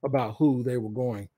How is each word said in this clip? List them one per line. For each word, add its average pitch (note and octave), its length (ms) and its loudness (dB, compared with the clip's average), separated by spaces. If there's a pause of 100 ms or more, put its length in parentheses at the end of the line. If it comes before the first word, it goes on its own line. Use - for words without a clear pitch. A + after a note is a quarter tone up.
about C3 340 0
who C3+ 260 4
they B2 140 -2
were A2 140 -4
going G#2+ 480 -4